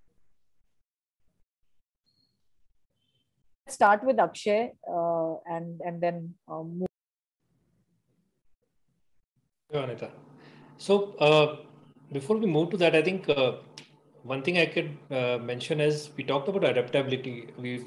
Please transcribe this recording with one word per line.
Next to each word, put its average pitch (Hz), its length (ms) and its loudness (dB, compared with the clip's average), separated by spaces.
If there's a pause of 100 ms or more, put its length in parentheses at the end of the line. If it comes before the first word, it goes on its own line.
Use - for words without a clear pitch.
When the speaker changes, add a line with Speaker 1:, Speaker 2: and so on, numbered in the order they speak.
(3750)
Speaker 1:
Let's - 100 -14
start 214 280 6
with 254 160 2
Akshay, 208 540 0 (180)
uh, 170 440 0 (100)
and, 170 400 -8
and 170 160 -6
then, 175 320 -4 (160)
uh, 160 140 -10
move. 175 240 -6 (2750)
Speaker 2:
Sure, 147 120 -4
Anita. 113 260 -8 (680)
So, 202 400 2
uh, 151 380 6 (540)
before 143 260 0
we 220 100 0
move 165 240 0
to 208 60 -4
that, 165 180 4
I 160 80 6
think, 185 260 -2
uh, 131 280 2 (640)
one 131 180 -6
thing 175 160 0
I 165 80 6
could, 156 320 -4 (140)
uh, 123 260 0
mention 123 420 -4
is 151 380 0
we 135 60 -8
talked 139 260 -2
about 190 140 0
adaptability. 127 920 0
We 123 320 -8